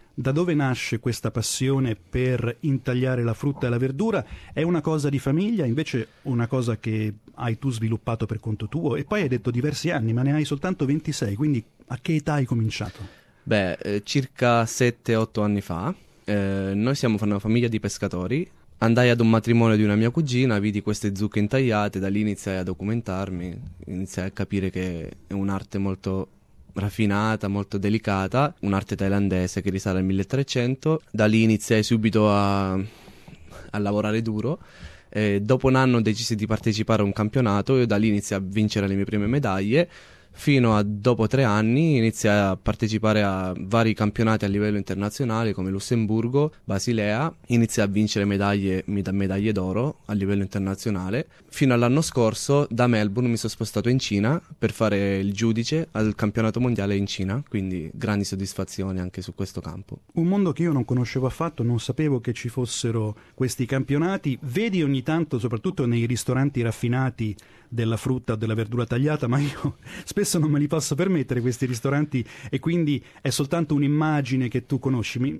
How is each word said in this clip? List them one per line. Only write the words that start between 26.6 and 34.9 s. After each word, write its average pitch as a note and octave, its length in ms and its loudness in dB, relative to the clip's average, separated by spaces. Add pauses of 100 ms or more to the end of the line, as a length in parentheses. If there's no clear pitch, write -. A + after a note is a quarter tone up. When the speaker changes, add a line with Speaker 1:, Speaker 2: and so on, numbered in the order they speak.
Speaker 2:
raffinata, G#2 760 0
molto G2+ 300 -4
delicata, G2+ 800 0
un'arte G2+ 340 -2
thailandese F#2+ 680 0
che G2 80 -2
risale F#2 300 -2
al F#2 40 0
milletrecento. C3 960 0 (100)
Da G#2+ 140 2
lì A2 180 6
iniziai A2 400 4
subito G#2+ 480 2
a, G2+ 420 2
a - 1080 -10
lavorare G#2+ 420 0
duro. A2+ 380 -2 (500)